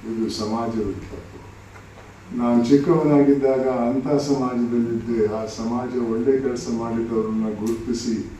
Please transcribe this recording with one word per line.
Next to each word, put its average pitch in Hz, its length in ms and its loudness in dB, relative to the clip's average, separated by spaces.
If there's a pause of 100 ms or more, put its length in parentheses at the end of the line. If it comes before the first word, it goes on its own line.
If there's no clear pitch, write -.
(120)
ಇದು 110 180 -2
ಸಮಾಜದ 113 600 -2
ತಪ್ಪು. - 480 -12 (960)
ನಾನು 120 280 4
ಚಿಕ್ಕವನಾಗಿದ್ದಾಗ 139 1040 4
ಅಂಥ 127 400 0
ಸಮಾಜದಲ್ಲಿದ್ದೆ. 120 1300 0
ಆ 110 120 -4
ಸಮಾಜ 120 640 -4
ಒಳ್ಳೆ 131 280 2
ಕೆಲಸ 120 300 -4 (100)
ಮಾಡಿದವ್ರನ್ನ 113 680 -2
ಗುರುತಿಸಿ 113 960 -4